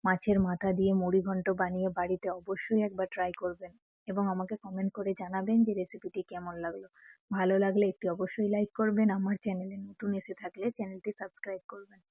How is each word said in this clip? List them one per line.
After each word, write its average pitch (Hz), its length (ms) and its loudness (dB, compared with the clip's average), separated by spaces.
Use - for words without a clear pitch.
মাছের 196 360 4
মাথা 180 320 0
দিয়ে 190 220 4
মুড়ি 185 280 4
ঘন্ট 185 300 -2
বানিয়ে 185 380 0
বাড়িতে 180 400 -2
অবশ্যই 190 520 -2
একবার 190 300 -2
ট্রাই 180 200 -2
করবেন 180 300 -6
এবং 202 200 0
আমাকে 185 280 -2
কমেন্ট 190 360 -4
করে 196 220 -2
জানাবেন 190 500 0
যে 214 100 2
রেসিপিটি - 480 -6
কেমন 175 360 -8
লাগলো। 170 300 -6
ভালো 190 280 4
লাগলে 202 280 4
একটি 190 220 -2
অবশ্যই 202 400 -2
লাইক 208 280 0
করবেন, 214 340 4
আমার 190 280 0
চ্যানেলে 190 380 -4
নতুন 202 260 -6
এসে 190 200 -6
থাকলে 190 400 -8
চ্যানেলটি 190 360 -6
সাবস্ক্রাইব 190 480 -10
করবেন। 202 320 -18